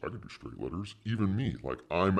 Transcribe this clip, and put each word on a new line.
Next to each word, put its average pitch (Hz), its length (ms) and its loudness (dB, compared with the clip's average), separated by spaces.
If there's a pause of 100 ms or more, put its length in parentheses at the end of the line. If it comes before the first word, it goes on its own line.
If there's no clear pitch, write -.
I - 40 -2
can 110 140 -8
do - 80 -14
straight - 300 -14
letters." 82 360 -6 (100)
Even 107 300 2
me, 120 260 0
like, 64 300 -6
I'm 95 280 6